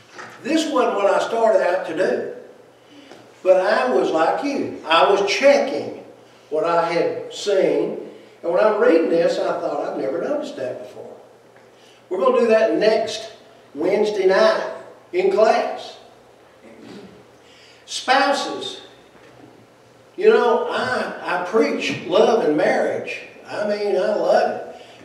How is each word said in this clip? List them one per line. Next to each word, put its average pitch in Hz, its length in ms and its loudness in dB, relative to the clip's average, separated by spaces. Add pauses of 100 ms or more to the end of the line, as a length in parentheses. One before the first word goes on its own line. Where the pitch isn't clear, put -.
(420)
This 302 300 0
wasn't 233 240 0
what 202 100 0
I - 120 4
started 220 440 2
out 175 240 0
to - 100 -6
do. - 360 -2 (1120)
But 185 180 4
I 220 300 0
was 185 200 2
like 160 320 0
you. - 460 -6
I 170 220 4
was 190 200 2
checking - 720 2 (460)
what 156 160 -2
I 170 280 0
had - 400 -4
seen. - 800 -2 (320)
And 170 100 -4
when 202 120 2
I'm 214 160 2
reading 160 300 2
this, 170 280 2
I - 220 -4
thought, - 260 -4
"I've - 120 -8
never - 240 -4
noticed - 340 -6
that 127 260 -8
before." - 300 -18 (960)
We're 349 100 -6
gonna 240 220 2
do 233 60 4
that 220 300 4
next - 560 0 (420)
Wednesday 190 520 0
night 214 360 4 (500)
in - 180 2
class. - 680 2 (1900)
Spouses. - 960 -2 (1400)
You 208 140 4
know, 233 400 2
I, 247 420 -4 (100)
I 180 220 -4
preach - 640 -2
love 208 400 2
and 151 100 0
marriage. - 640 -2 (260)
I 208 220 -6
mean, 208 280 -2
I 208 180 -2
love 226 380 2
it. - 300 -12 (220)